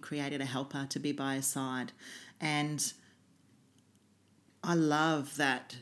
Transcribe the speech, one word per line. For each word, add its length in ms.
created 400
a 40
helper 440
to 100
be 140
by 220
his 120
side. 460
And 500
I 100
love 640
that 440